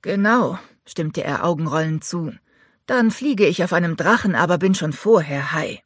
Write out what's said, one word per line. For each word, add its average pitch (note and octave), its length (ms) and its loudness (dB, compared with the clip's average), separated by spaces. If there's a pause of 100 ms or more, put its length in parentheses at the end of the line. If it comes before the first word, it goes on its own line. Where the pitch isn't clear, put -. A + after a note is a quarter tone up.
„Genau“, G3+ 560 0 (260)
stimmte - 380 -6
er C#3+ 200 -2
augenrollend D#3+ 600 -2
zu. E3+ 300 -6 (520)
„Dann A#3+ 240 2
fliege G#3+ 380 2
ich E3+ 160 0
auf F3+ 100 -2
einem E3+ 220 0
Drachen, F#3 400 2
aber E3 240 2
bin F#3+ 160 2
schon D3+ 180 -4
vorher D3+ 600 2
high. - 320 -6